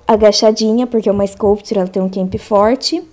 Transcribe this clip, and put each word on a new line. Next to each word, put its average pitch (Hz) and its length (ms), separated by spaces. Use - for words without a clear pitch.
agachadinha, 220 800
porque 226 220
é 196 40
uma 202 140
Sculptor, 208 520
ela 185 100
tem 185 120
um 185 80
camp 190 280
forte. 226 680